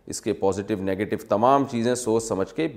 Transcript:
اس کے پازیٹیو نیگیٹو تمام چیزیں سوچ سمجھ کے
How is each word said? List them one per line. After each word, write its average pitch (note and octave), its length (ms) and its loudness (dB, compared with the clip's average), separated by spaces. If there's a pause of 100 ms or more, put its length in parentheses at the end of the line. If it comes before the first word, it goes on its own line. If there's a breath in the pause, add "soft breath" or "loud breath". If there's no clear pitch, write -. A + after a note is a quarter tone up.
اس - 140 -10
کے G#2+ 120 -2
پازیٹیو G2 480 0
نیگیٹو F#2+ 360 -2 (120)
تمام B2+ 420 4
چیزیں A#2+ 240 0
سوچ A2+ 280 0
سمجھ F#2+ 320 -4
کے D#3+ 220 -2